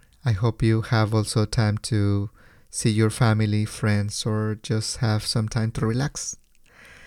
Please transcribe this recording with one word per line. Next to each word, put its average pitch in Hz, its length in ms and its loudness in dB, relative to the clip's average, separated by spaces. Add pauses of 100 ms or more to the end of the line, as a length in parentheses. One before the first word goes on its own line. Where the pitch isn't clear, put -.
(260)
I 120 60 2
hope 110 320 0
you 110 200 4
have 110 300 0
also 110 300 2
time 107 340 0 (140)
to 101 380 0 (400)
see - 200 -2
your 110 200 4
family, 107 560 2
friends, 104 600 -2
or 107 380 -2
just - 400 -4
have 107 220 0
some 110 240 -2
time 110 220 -2
to - 140 -2
relax. 127 520 -4 (680)